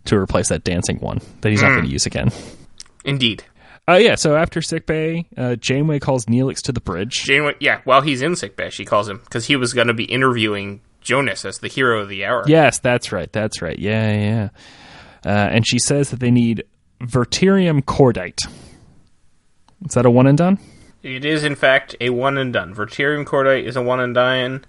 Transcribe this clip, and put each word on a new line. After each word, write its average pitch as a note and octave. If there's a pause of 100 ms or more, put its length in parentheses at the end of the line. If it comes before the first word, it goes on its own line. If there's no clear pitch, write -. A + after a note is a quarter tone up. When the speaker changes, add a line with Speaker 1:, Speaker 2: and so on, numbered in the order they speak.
Speaker 1:
to -
replace F#2+
that D#2+
dancing F2
one - (200)
that A2
he's G#2+
not C#3
Speaker 2:
Mm. C3
Speaker 1:
gonna -
use -
again. B2 (760)
Speaker 2:
Indeed. B2+ (440)
Speaker 1:
Uh, F3
yeah, G#3+
so D3+
after E3
sickbay, D#3+ (120)
uh, B2
Janeway C#3+
calls C3
Neelix B2+
to -
the A#2
bridge. G2
Speaker 2:
Janeway, C#3+
yeah, B2+
while C3+
he's C3+
in E3+
sickbay, G2
she -
calls G#2
him, G2
'cause A2+
he C#3+
was B2
gonna A#2+
be A2+
interviewing G#2+ (200)
Jonas A#2+
as F#2+
the G#2+
hero A#2+
of G2+
the G2
hour. A2
Speaker 1:
Yes, D3+
that's B2
right, F2+
that's G#2+
right. E2
Yeah, A2
yeah, G#2
yeah. G#2+ (760)
Uh, G2+
and A2+
she B2
says C#3+
that B2
they B2
need A#2 (360)
Verterium D3+
cordite. A2+ (1500)
Is -
that B2
a -
one B2+
and C#3+
done? F3+ (460)
Speaker 2:
It C3
is, D3+
in D3
fact, C3+
a A#2+
one C3
and C3
done. F#2+
Verterium C#3+
cordite C3+
is B2+
a B2+
one B2+
and B2
done. B2+